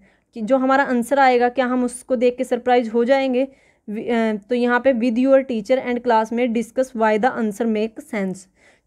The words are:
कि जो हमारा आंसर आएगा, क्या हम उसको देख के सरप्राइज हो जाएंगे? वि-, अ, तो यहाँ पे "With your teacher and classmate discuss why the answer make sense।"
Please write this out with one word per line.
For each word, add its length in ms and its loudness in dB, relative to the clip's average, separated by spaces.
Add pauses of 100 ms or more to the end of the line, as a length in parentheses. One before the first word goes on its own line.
(340)
कि 80 -12
जो 160 0
हमारा 260 2
आंसर 360 0
आएगा, 300 4
क्या 160 -2
हम 180 -2
उसको 320 -6
देख 220 0
के 60 -4
सरप्राइज 460 0
हो 140 0
जाएंगे? 440 0 (420)
वि-, 200 -8
अ, 260 0 (140)
तो 60 -2
यहाँ 240 2
पे 140 2
"With 240 0
your 340 4
teacher 340 -2
and 140 -4
classmate 540 0
discuss 440 -4
why 220 2
the 220 0
answer 240 -4
make 500 -6
sense।" 220 -6 (500)